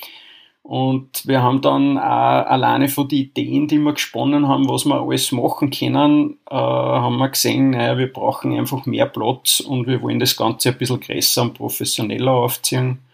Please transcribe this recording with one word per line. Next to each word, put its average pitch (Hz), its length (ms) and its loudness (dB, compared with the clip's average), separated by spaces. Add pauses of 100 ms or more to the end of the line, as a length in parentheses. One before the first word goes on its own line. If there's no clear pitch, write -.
(640)
Und 131 640 -4
wir 131 160 2
haben 131 200 2
dann 139 360 2
auch - 40 -2
alleine 127 840 2
von 139 200 -2
den 147 100 0
Ideen, 135 480 -2
die 151 120 2
wir 147 160 2
gesponnen 143 520 0
haben, 135 220 2
was 127 160 -2
wir 139 160 2
alles 131 320 -2
machen 131 380 0
können, 147 680 2 (100)
äh, 139 60 -8
haben 127 600 0
wir 135 140 0
gesehen, 131 400 2
naja, 123 280 0
wir 131 140 -2
brauchen 120 440 -4
einfach 127 300 -4
mehr 117 200 0
Platz 113 540 -2
und 127 280 -4
wir 127 140 0
wollen 120 180 -2
das 131 160 0
Ganze 113 320 0
ein 135 100 0
bisschen 127 220 -2
größer - 420 -2
und 117 120 -2
professioneller 117 760 -4
aufziehen. 127 680 -2 (140)